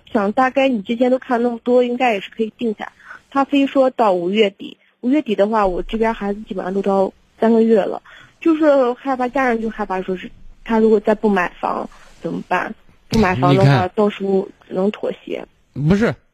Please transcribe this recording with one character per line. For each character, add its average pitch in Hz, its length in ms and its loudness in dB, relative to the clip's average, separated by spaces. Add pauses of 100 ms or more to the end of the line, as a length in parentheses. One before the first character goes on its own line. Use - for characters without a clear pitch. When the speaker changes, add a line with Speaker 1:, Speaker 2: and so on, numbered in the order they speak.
(120)
Speaker 1:
想 208 200 0
大 254 180 0
概 269 180 0
你 233 140 -2
之 233 120 -6
前 247 160 0
都 254 80 2
看 240 240 -4
那 240 60 0
么 233 160 -8
多， 247 180 4
应 240 140 -2
该 247 160 0
也 196 80 -4
是 - 80 -14
可 - 140 -6
以 214 160 -6
定 226 200 -4
下。 - 140 -14 (380)
他 277 160 0
非 277 200 2
说 262 220 2
到 226 240 0
五 175 160 -2
月 202 220 2
底， - 260 -18 (240)
五 240 80 -4
月 294 140 2
底 220 120 -2
的 196 140 2
话， 214 180 0
我 185 160 -4
这 - 140 -8
边 220 160 0
孩 202 220 -4
子 214 120 -14
基 - 60 -12
本 185 100 -8
上 185 120 -6
都 196 80 -2
到 196 280 0 (300)
三 226 100 4
个 226 120 4
月 226 180 4
了， - 220 -4 (360)
就 330 160 2
是 285 380 4
害 269 240 -6
怕， 247 120 -2
家 262 200 -2
人 226 140 -2
就 220 80 -4
害 208 160 -8
怕 190 160 -4
说 185 120 -6
是 180 160 -12 (320)
他 226 160 0
如 220 120 6
果 214 100 4
再 214 140 0
不 214 160 0
买 185 280 0
房 - 300 -6 (320)
怎 170 100 -8
么 175 160 -8
办？ 180 280 -4 (340)
不 226 120 2
买 185 160 2
房 - 180 4
的 190 80 4
话， - 20 6
Speaker 2:
你 139 60 6
看。 131 240 2
Speaker 1:
到 208 160 0
时 - 140 -10
候 196 240 -2 (180)
只 - 80 -12
能 190 160 -2
妥 - 220 -6
协。 - 340 -12 (260)
Speaker 2:
不 151 220 2
是， 202 200 0 (200)